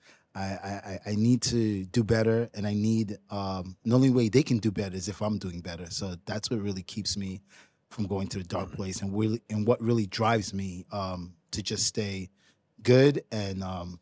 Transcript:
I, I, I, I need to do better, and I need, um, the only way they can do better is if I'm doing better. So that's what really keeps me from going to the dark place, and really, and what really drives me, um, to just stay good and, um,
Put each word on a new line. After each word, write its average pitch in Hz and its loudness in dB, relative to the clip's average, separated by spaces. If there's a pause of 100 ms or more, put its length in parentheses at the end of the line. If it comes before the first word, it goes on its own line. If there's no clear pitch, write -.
(340)
I, 98 -8
I, - -
I, 98 -8 (100)
I 107 0
need 117 4
to 107 0
do 110 2
better, 113 2
and 104 -4
I 104 0
need, 107 2 (120)
um, 95 -6
the 117 2
only 131 6
way 120 4
they 131 6
can 123 2
do 107 0
better 95 -4
is 87 -6
if - -6
I'm 107 0
doing 87 -6
better. 85 -10
So 95 -6 (100)
that's - -4
what 117 -2
really 98 -4
keeps - -6
me 95 -6 (480)
from 104 -4
going 95 -2
to 101 -8
the 90 -6
dark 92 -6
place, 95 -6
and 98 -4
really, 110 0
and 104 0
what 120 4
really 113 2
drives 107 0
me, 92 -6
um, 92 -6 (160)
to 110 -6
just 107 -2
stay 98 -4 (520)
good 131 8
and, 98 -4
um, 90 -8